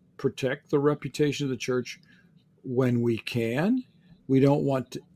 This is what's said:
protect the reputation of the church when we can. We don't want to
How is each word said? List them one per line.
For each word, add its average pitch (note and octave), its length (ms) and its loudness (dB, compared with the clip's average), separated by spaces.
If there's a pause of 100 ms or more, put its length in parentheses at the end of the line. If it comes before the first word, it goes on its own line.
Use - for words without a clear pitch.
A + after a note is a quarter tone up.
(160)
protect C3+ 540 -4
the D3 100 2
reputation C#3+ 640 0
of C3+ 40 -4
the B2+ 80 -4
church B2+ 420 -4 (640)
when B2 380 0
we A#2 160 2
can. C3+ 680 -2 (440)
We C3+ 120 4
don't C#3 240 4
want C3+ 280 -2
to - 100 -12 (140)